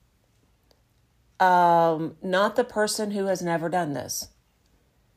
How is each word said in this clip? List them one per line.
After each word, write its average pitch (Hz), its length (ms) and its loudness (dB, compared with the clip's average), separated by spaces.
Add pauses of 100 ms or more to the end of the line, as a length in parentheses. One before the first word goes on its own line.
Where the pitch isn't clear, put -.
(1400)
um, 170 840 4
not 190 320 0
the 254 80 2
person 214 480 -4
who 196 160 -4
has 185 160 -2
never 170 260 -2
done 165 260 -4
this. - 340 -10 (880)